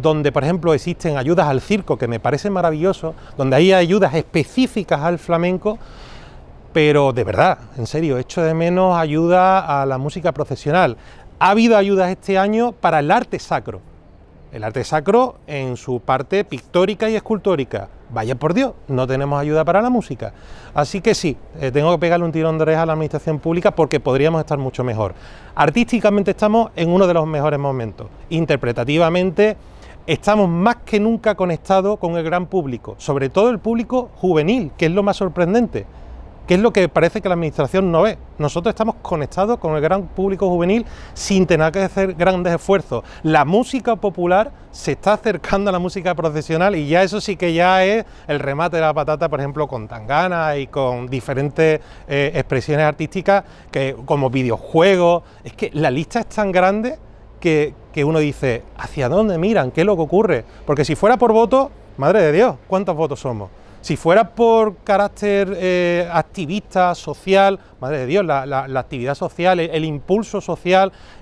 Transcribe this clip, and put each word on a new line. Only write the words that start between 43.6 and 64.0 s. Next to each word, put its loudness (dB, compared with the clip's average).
popular 0
se -6
está 0
acercando -2
a 0
la 0
música -4
profesional -2
y -4
ya 4
eso -4
sí -6
que -2
ya 4
es 0
el -2
remate -4
de 0
la 2
patata, -2
por -4
ejemplo, -4
con -10
Tangana -2
y -6
con -4
diferentes, -2
eh, -2
expresiones -2
artísticas 0
que, -4
como 0
videojuegos. 2
Es -16
que -8
la 0
lista -4
es -4
tan -2
grande 0
que, 0
que -2
uno 2
dice, -2
"¿hacia -4
dónde 2
miran? 2
¿Qué 0
es 2
lo 2
que 0
ocurre?". 2
Porque 0
si -2
fuera 4
por 4
voto, 4
madre 4
de 4
Dios, 4
¿cuántos -2
votos -4
somos? -8
Si -4
fuera 4